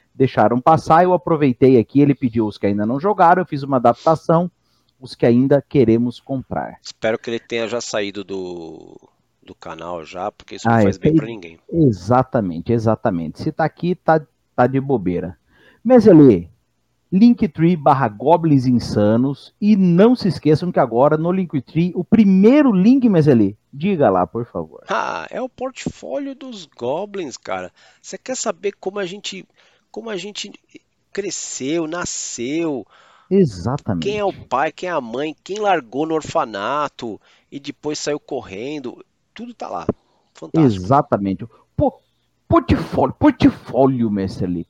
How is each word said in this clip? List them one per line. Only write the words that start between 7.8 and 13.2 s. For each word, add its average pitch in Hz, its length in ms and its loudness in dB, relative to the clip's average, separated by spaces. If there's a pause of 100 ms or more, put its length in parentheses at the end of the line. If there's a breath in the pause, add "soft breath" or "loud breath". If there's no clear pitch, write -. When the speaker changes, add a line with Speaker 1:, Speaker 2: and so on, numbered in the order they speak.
Speaker 2:
saído 101 440 -8
do, 90 720 -12 (460)
do - 120 -20
canal 82 500 -12
já, 92 280 -10
porque - 220 -20
isso 101 140 -10
não 117 80 4
Speaker 1:
Ah, 113 40 4
é, 104 40 4
Speaker 2:
faz 98 120 0
bem 151 160 -2
Speaker 1:
tem 160 60 2
Speaker 2:
pra 110 80 0
ninguém. 90 320 -16 (120)
Speaker 1:
Exatamente, 117 1000 0
exatamente. 117 680 -2